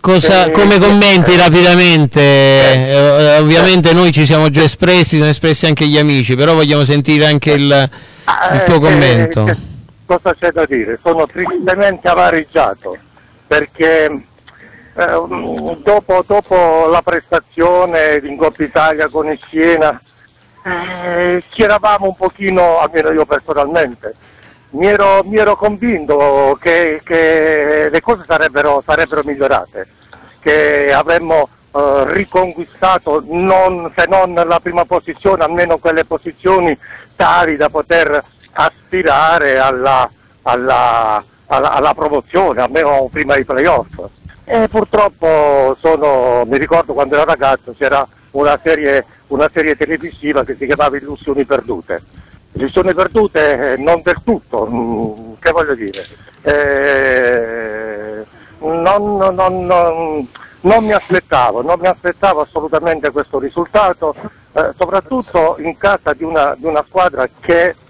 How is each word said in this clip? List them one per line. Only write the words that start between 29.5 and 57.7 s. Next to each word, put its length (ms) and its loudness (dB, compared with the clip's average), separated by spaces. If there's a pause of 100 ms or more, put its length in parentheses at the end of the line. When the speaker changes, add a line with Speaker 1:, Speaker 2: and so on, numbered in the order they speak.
Speaker 2:
che 540 0
avremmo, 560 0 (260)
eh, 320 0
riconquistato, 1200 -2
non, 680 0
se 120 0
non 260 0
la 280 0
prima 240 -2
posizione, 580 -2
almeno 340 0
quelle 280 -2
posizioni 680 -2 (400)
tali 400 0
da 140 -2
poter 540 -2 (300)
aspirare 1080 0
alla, 500 0 (340)
alla, 800 0 (240)
alla, 240 0
alla 240 0
promozione, 640 -2
almeno 500 0
prima 240 -4
dei 100 -2
playoff. 420 0 (580)
E 240 0
purtroppo 1080 0
sono, 680 2
mi 100 -2
ricordo 360 -2
quando 220 -2
ero 100 2
ragazzo 520 -2
c'era 280 0 (260)
una 320 0
serie, 420 0 (220)
una 260 -2
serie 240 -2
televisiva 640 -4
che 160 -8
si 60 -6
chiamava 320 -2
Illusioni 480 -6
Perdute. 560 -6 (540)
Illusioni 380 -2
Perdute, 800 -2
eh, 40 -4
non 260 0
del 200 -2
tutto, 460 -4
mm, 680 -8
che 120 -2
voglio 220 -2
dire, 320 -10 (880)
eh, 1300 -4 (340)